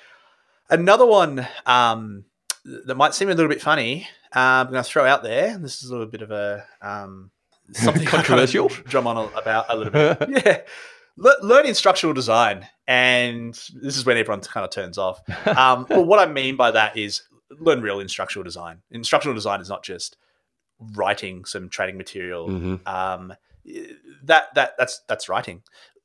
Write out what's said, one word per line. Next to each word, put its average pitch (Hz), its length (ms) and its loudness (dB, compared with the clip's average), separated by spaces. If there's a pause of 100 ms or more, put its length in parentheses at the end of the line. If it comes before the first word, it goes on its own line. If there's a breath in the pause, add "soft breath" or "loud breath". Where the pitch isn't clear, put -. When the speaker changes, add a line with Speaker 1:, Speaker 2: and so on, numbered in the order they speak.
(680 soft breath)
Speaker 1:
Another 196 380 6
one, 156 400 4 (200 loud breath)
um, 113 580 2 (400)
th-, - 220 -16
that 127 100 -6
might 147 180 2
seem 196 140 0
a 185 60 2
little 160 160 4
bit - 120 -4
funny, 147 460 -2 (260 loud breath)
uh, 131 300 4
I'm - 40 0
gonna 127 140 -2
throw 139 220 0
out 135 180 4
there, 143 320 -2
and 180 100 -12
this - 180 -12
is 127 80 -18
a - 20 -10
little 113 180 -8
bit 113 120 -14
of 104 80 -16
a, 101 340 -6 (180)
um, 98 480 -14 (180)
Speaker 2:
<laughs> - 240 -20
Speaker 1:
something 120 300 0
I 147 80 -4
kinda 160 60 2
Speaker 2:
Controversial? - 520 2
Speaker 1:
drum 123 380 -2
on 117 100 -2
a-, 110 220 -6
about 110 300 -2
a 117 80 -2
little 110 160 -6
bit. 151 360 2
Speaker 2:
<laughs> 135 160 0
Speaker 1:
Yeah. 202 160 4 (580 loud breath)
Le-, 254 240 6
learn 254 240 6
instructional 190 480 2
design, 113 520 2 (200)
and 123 680 0 (200)
this 135 220 -8
is 131 80 -6
when 123 120 4
everyone 107 240 -2
kinda 95 280 -8
turns 92 300 -10
off. 92 220 -4 (140)
Speaker 2:
<laughs> - 120 -10
Speaker 1:
Um, 127 420 4
but 196 140 4
what 190 160 6
I 175 120 4
mean 135 260 -4
by 123 160 2
that 107 240 0
is 104 260 -8 (380)
learn 156 200 2
real 101 200 -4
instructional 95 420 -10
design. 87 480 -16
Instructional 139 440 -2
design 101 260 -6
is 92 80 -16
not 98 160 -12
just - 320 -14 (800)
writing 95 480 -4
some 92 240 -12
training 95 280 -6
material. 90 520 -10
Speaker 2:
Mm-hmm. 92 400 -6
Speaker 1:
Um, 92 460 -6 (920)
that, 156 320 2
that, 135 200 2
that's, - 320 -2
that's - 200 -6
writing. 92 340 -6 (420 soft breath)